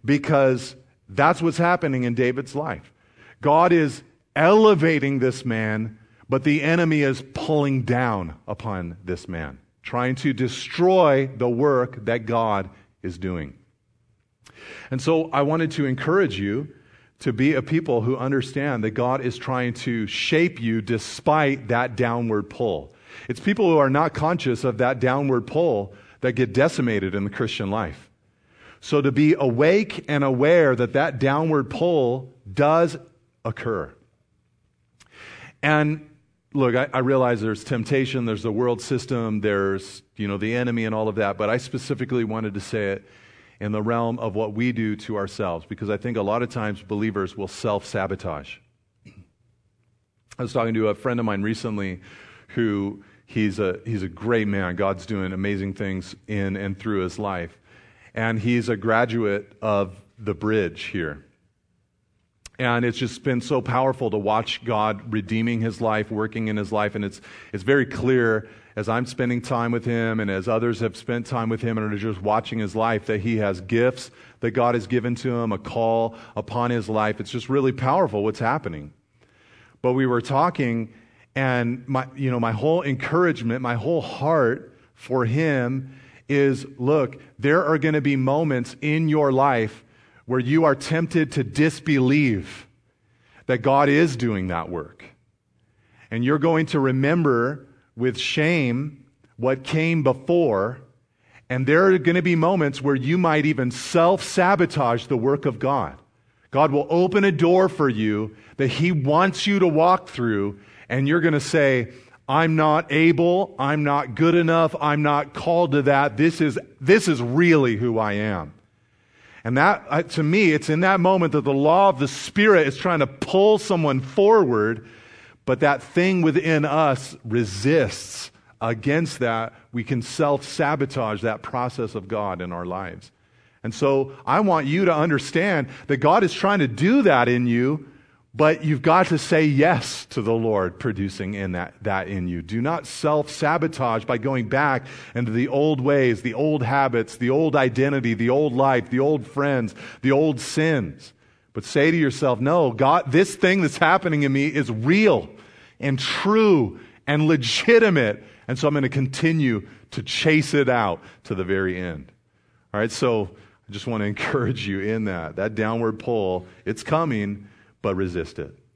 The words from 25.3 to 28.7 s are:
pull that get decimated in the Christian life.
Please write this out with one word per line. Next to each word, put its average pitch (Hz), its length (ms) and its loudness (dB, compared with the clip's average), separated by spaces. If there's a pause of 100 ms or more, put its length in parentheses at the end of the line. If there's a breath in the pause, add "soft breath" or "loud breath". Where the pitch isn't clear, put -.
pull 127 460 -2 (280 loud breath)
that 127 120 0
get 123 200 0
decimated 117 600 0
in 98 100 -2
the 104 60 -4
Christian 107 400 -6
life. 98 400 -6 (720 soft breath)